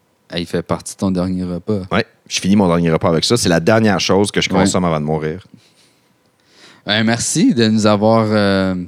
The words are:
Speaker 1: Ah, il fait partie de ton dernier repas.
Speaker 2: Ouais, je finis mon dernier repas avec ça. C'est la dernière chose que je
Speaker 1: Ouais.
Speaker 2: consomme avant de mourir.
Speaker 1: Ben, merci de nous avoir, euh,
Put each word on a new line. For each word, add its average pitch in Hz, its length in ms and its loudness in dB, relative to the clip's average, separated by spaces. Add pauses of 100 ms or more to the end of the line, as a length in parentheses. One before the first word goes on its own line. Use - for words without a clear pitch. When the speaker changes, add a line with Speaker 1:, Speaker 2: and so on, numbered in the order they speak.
(300)
Speaker 1:
Ah, - 80 -10
il 87 100 -6
fait 87 160 -6
partie - 320 -8
de - 40 -14
ton 98 120 -2
dernier 92 340 -4
repas. 90 380 -6 (100)
Speaker 2:
Ouais, - 120 -2 (220)
je - 140 -6
finis 95 160 2
mon 101 100 4
dernier 85 240 2
repas 80 160 0
avec 85 160 0
ça. - 140 2
C'est - 120 -2
la 82 120 2
dernière 107 400 2
chose 98 300 0
que - 100 -2
je - 80 -2
Speaker 1:
Ouais. 92 100 0
Speaker 2:
consomme 95 240 0
avant 82 160 0
de 73 60 -6
mourir. 78 420 -6 (1400)
Speaker 1:
Ben, 107 180 0
merci 120 500 2
de 117 140 2
nous 110 200 2
avoir, 107 420 4
euh, 98 440 2 (140)